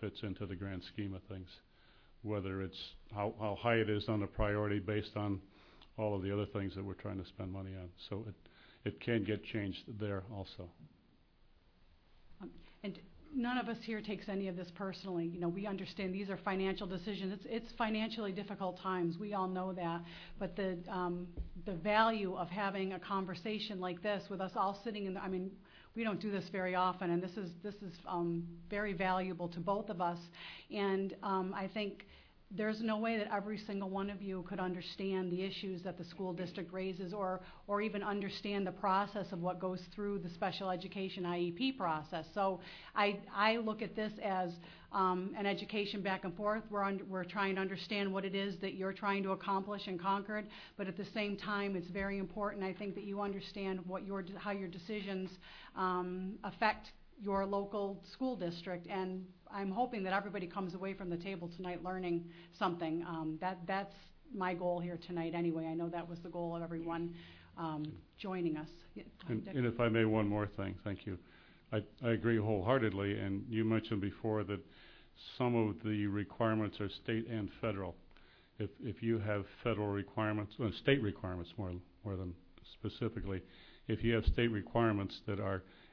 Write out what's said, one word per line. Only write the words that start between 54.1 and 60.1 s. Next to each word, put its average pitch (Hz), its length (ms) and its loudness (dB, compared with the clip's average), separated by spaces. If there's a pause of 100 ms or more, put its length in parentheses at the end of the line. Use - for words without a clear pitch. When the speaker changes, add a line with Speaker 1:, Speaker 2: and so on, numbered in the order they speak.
Speaker 2:
de-, 185 160 -8
how 202 140 -4
your 196 180 -2
decisions, 190 600 -4 (440)
um, 185 600 0 (100)
affect 214 440 2 (300)
your 196 280 2
local 202 560 0 (100)
school 262 240 0
district, 175 540 -4
and 185 340 -2 (260)
I'm 196 200 -2
hoping 226 320 2
that 185 100 2